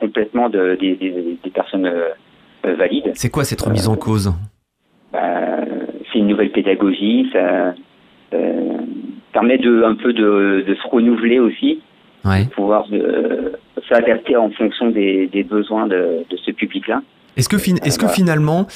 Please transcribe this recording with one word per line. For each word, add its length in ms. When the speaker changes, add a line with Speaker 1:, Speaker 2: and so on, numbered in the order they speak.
Speaker 1:
complètement 480
de, 320
des, 160
des, 480
des 60
personnes, 360
euh, 220
euh, 100
valides. 380
Speaker 2:
C'est 160
quoi 140
cette 160
remise 280
en 60
Speaker 1:
Euh, 20
Speaker 2:
cause ? 360
Speaker 1:
bah, 80
c'est 60
une 100
nouvelle 220
pédagogie. 840
Ça, 420
euh, 440
permet 260
de, 260
un 100
peu 180
de, 540
de 80
se 140
renouveler 500
aussi, 420
Speaker 2:
Ouais. 200
Speaker 1:
de 60
pouvoir, 420
euh, 580
s'adapter 480
en 140
fonction 400
des, 360
des 160
besoins 440
de, 440
de 60
ce 160
public-là. 500
Speaker 2:
Est-ce 120
que 100
fin-, 180
Speaker 1:
Euh, 100
Speaker 2:
est-ce 120
que 60
Speaker 1:
voilà. 100
Speaker 2:
finalement, 600